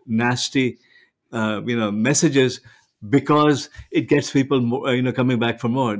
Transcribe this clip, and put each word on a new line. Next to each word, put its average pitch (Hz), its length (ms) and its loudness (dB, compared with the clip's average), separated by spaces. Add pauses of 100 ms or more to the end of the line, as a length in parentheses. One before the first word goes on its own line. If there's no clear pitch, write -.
nasty, 123 720 -2 (540)
uh, 107 340 -4
you 120 120 -2
know, 107 140 -2
messages, 131 680 2 (480)
because 147 600 2 (220)
it 143 180 -2
gets 143 220 2
people 135 300 2
mo-, 120 240 -2
uh, 135 60 0
you 123 120 0
know, 127 80 0
coming 123 260 0
back 117 220 -2
for 120 100 -4
more. 117 300 -2